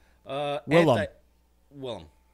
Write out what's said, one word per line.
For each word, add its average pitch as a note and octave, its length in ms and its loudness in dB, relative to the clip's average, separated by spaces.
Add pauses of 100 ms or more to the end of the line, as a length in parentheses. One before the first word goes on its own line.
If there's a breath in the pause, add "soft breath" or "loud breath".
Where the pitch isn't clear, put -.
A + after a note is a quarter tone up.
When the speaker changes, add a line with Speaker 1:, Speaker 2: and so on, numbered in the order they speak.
(260)
Speaker 1:
Uh, C#3+ 400 -6
Speaker 2:
Willem. D#3 340 4
Speaker 1:
anti- D3+ 120 -6 (600)
Willem. B2 340 -12 (280)